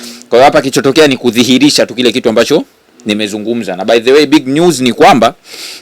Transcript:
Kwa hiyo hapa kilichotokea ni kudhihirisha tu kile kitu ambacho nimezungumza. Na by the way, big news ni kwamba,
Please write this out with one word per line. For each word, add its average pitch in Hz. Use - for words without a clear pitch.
Kwa 117
hiyo 127
hapa 151
kilichotokea 135
ni 131
kudhihirisha 127
tu 110
kile 120
kitu 123
ambacho 117
nimezungumza. 107
Na 95
by 113
the 117
way, 147
big 139
news 151
ni 123
kwamba, 139